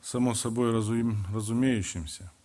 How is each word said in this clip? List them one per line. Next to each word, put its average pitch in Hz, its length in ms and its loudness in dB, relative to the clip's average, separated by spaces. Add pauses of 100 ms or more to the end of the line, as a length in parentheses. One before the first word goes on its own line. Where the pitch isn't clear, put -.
само 123 320 0
собой 117 360 0
разум-, 113 600 0
разумеющимся. 107 960 -2 (140)